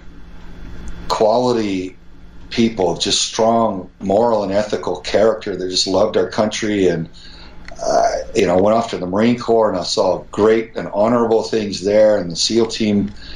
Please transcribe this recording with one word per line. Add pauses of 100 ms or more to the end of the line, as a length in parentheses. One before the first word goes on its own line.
(1080)
quality (540)
people,
just
strong (100)
moral
and
ethical
character
that
just
loved
our
country.
And, (760)
uh, (240)
you
know,
went
off
to
the
Marine
Corps,
and
I
saw (120)
great
and
honorable
things
there,
and
the
seal
team, (240)